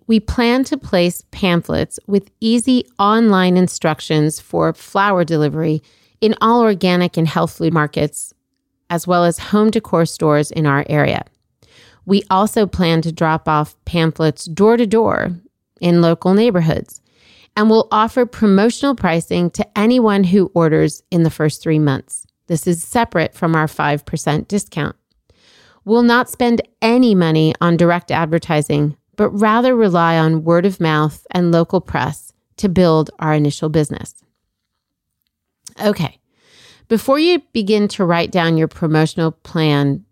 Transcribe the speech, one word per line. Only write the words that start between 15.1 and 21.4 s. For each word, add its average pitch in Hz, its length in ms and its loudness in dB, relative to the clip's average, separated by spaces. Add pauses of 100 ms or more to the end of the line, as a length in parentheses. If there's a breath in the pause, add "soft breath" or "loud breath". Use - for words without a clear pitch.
in 170 220 2
local 170 320 2
neighborhoods, 190 640 0 (600 soft breath)
and 214 120 2
we'll 220 220 2
offer 220 340 0
promotional 226 680 0
pricing 175 560 -2
to - 260 -8
anyone 214 460 2
who 185 300 2
orders 156 580 0
in 170 120 2
the 160 60 2
first 151 320 -4